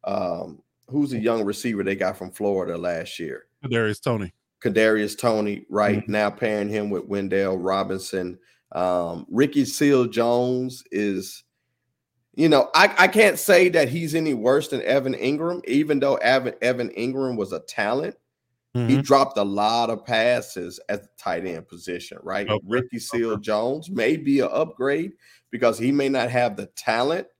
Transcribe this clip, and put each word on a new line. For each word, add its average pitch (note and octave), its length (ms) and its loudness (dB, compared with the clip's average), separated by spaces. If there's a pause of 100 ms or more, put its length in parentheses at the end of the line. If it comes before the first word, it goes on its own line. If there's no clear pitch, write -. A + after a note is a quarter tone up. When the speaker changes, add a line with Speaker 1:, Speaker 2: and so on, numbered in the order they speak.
Speaker 1:
um, F2 580 -6 (240)
who's C#3 240 -2
the A#2+ 80 -4
young A2+ 240 0
receiver G2+ 400 -4
they G2 120 0
got F#2+ 220 -4
from F#2 140 -12
Florida F#2+ 460 -2
last E2+ 420 -6
year? D#2 260 -10 (180)
Speaker 2:
Kadarius A#2 380 -2
Toney. G#2+ 320 -2 (280)
Speaker 1:
Kadarius G#2+ 560 2
Toney, G#2+ 520 0
right, G#2 300 2
Speaker 2:
Mm-hmm. G#2 120 -6
Speaker 1:
now G#2 180 2
pairing G#2 400 -2
him G#2 200 -2
with G2 140 -4
Wendell G2 540 -2
Robinson. F#2+ 840 -4 (320)
Um, F2 580 -2
Ricky C#3 360 2
Seals-Jones B2+ 1200 0
is, G2 540 -4 (920)
you D#3+ 120 4
know, D3 260 6
I, F#3+ 240 8
I F#3 120 8
can't G#3 280 6
say F#3 320 6
that D#3 200 4
he's D#3 260 -4
any D#3+ 180 0
worse B2+ 360 2
than C3 140 -4
Evan C3 320 0
Ingram, D#3+ 520 -2
even D3 320 2
though C#3 160 2
Evan, B2+ 460 2
Evan A#2+ 300 0
Ingram B2+ 440 -4
was G2 160 -4
a E2+ 80 -6
talent. B2 560 -4 (600)
He B2 40 0
Speaker 2:
Mm-hmm. B2+ 220 4
Speaker 1:
dropped C3+ 360 2
a G#2 60 2
lot A2 480 0
of A2+ 120 -8
passes A2+ 760 -2 (100)
at G#2 140 -4
the - 120 -20
tight F2 300 -4
end E2 220 -8
position, F2 560 -10
right? G2 260 -6
Speaker 2:
Okay. G#2+ 180 -8
Speaker 1:
Ricky B2 260 -2
Speaker 2:
Okay. A#2+ 60 -10
Speaker 1:
Seals-Jones A2+ 920 -4
may D3+ 260 0
be C#3 220 2
an B2 120 0
upgrade D#3 600 -2 (400)
because A2+ 260 2
he A#2+ 140 0
may C#3 180 2
not B2 220 0
have A#2+ 240 0
the G2+ 100 -10 (100)
talent C#3 520 -2 (120)